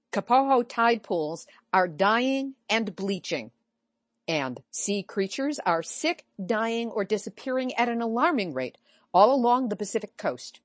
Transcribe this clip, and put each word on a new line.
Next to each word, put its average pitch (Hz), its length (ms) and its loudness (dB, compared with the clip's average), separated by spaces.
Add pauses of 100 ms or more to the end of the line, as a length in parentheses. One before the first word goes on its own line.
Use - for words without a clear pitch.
(120)
Kapoho 247 560 2
tide 233 360 2
pools 165 420 -4 (260)
are 185 160 4
dying 240 680 0 (120)
and 208 280 -2
bleaching. 175 560 -6 (760)
And 139 440 -2
sea 202 320 -4
creatures 269 560 -4
are 170 240 0
sick, - 420 -4 (180)
dying, 226 460 -2
or 202 140 -2
disappearing 247 720 -4
at 240 140 0
an 233 120 -2
alarming 233 540 0
rate 127 240 -6 (340)
all 208 180 8
along 247 380 2
the 202 60 -4
Pacific 202 420 -6
coast. - 480 -6